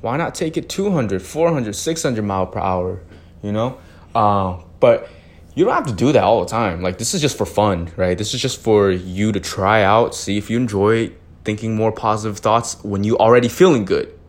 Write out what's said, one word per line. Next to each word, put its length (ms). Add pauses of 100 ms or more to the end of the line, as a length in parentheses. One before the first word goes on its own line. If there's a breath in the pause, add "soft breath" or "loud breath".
Why 160
not 180
take 220
it 120
two 220
hundred, 320
four 300
hundred, 240
six 260
hundred 220
mile 220
per 120
hour, 420 (420 loud breath)
you 100
know? 260 (360 loud breath)
Uh, 440 (220)
but 280 (460 loud breath)
you 100
don't 100
have 120
to 60
do 200
that 120
all 160
the 100
time. 320
Like, 160
this 160
is 60
just 160
for 100
fun, 500
right? 200
This 180
is 60
just 200
for 300
you 420
to 80
try 420
out, 320
see 240
if 120
you 60
enjoy 560 (320)
thinking 320
more 160
positive 460
thoughts 440
when 220
you 140
already 300
feeling 360
good 340 (100)